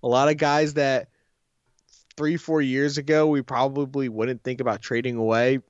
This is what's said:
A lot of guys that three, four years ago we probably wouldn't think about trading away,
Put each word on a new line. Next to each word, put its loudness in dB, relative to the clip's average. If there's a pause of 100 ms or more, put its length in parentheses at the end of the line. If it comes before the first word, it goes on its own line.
A -2
lot 4
of 2
guys 0
that 0 (1080)
three, -2
four -2
years 0
ago 2
we 2
probably -2
wouldn't -4
think -6
about -2
trading -4
away, 2 (100)